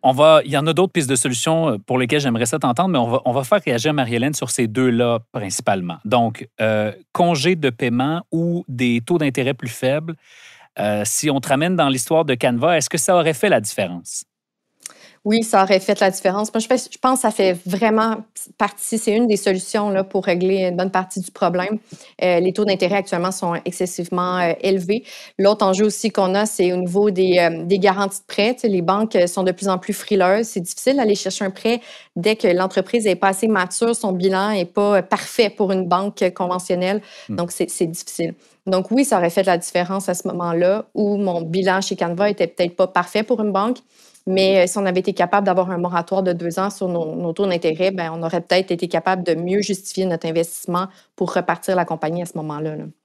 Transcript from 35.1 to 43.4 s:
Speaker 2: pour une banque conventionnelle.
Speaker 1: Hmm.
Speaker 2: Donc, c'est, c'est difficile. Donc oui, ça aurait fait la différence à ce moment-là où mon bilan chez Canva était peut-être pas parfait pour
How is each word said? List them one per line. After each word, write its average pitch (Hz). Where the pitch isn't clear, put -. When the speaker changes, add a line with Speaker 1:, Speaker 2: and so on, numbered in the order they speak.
Speaker 2:
pour 196
une 190
banque 190
conventionnelle. 180
Speaker 1:
Hmm. 208
Speaker 2:
Donc, 175
c'est, -
c'est -
difficile. -
Donc 190
oui, 262
ça 233
aurait 175
fait 190
la 185
différence 180
à 180
ce -
moment-là 175
où 202
mon 185
bilan 180
chez 196
Canva 180
était 190
peut-être 175
pas 185
parfait 185
pour 220